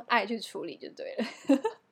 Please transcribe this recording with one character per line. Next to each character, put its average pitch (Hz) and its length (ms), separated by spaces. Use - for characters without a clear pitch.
爱 220 180
去 226 140
处 - 240
理 170 120
就 - 200
对 - 220
了。 269 440
<laughs> - 0